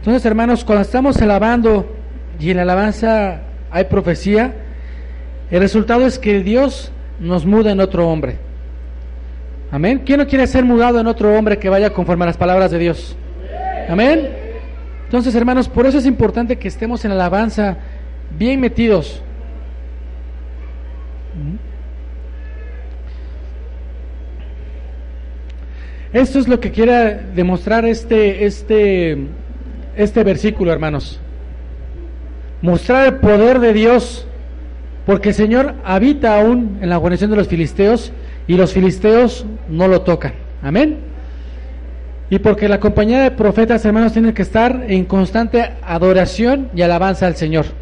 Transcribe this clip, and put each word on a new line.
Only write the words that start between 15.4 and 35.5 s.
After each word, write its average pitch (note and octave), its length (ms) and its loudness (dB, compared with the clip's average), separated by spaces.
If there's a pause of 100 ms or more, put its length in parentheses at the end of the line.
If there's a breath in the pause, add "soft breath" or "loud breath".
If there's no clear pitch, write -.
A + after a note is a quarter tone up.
por A#3+ 180 2
eso C4+ 120 4
es B3+ 80 2
importante A#3+ 500 2
que G3+ 120 -8
estemos A3+ 360 -6
en G#3 60 0
la G3 60 0
alabanza G3 600 0 (640 loud breath)
bien B3+ 200 2
metidos. A3+ 640 2 (4000 loud breath)
Esto C4 280 4
es A#3 80 2
lo B3 100 4
que G#3 140 -4
quiere A3+ 480 4 (160)
demostrar F#3 480 2
este, G#3+ 600 2
este, G3 720 2 (800)
este G#3 280 2
versículo, G3 480 2
hermanos. D3+ 480 -4 (1400)
Mostrar B3 440 4
el C4 120 6
poder G#3+ 420 6
de A#3 120 6
Dios, A3 540 4 (800)
porque G3 220 2
el G3+ 80 2
Señor A#3+ 480 2